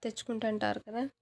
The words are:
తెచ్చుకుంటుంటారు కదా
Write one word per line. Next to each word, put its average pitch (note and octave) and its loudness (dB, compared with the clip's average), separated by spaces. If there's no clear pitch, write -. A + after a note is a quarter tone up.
తెచ్చుకుంటుంటారు G#3+ 0
కదా A3+ -2